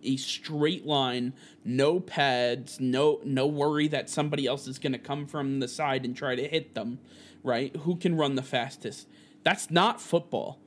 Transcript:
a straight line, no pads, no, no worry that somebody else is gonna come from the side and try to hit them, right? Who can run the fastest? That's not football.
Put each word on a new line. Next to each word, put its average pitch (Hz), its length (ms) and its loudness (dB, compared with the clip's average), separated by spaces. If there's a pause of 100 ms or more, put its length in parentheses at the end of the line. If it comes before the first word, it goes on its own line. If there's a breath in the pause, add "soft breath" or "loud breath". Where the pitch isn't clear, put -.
a 135 140 0
straight 151 680 -2
line, 127 480 0 (320 loud breath)
no 139 360 4
pads, 127 800 0
no, 135 440 2
no 135 220 2
worry 151 400 2
that 151 240 -2
somebody 147 380 0
else 135 180 -4
is 131 140 -10
gonna 131 180 -2
come 143 280 -6
from 139 340 -2
the 123 80 -2
side 135 360 -2
and 123 120 -4
try 131 180 -2
to 131 140 -4
hit 156 260 -4
them, 117 240 -6 (460 loud breath)
right? 127 320 0
Who 165 180 0
can 170 220 2
run 143 180 2
the 127 80 0
fastest? 123 640 -4 (380 loud breath)
That's 185 260 2
not 190 300 4
football. - 680 -2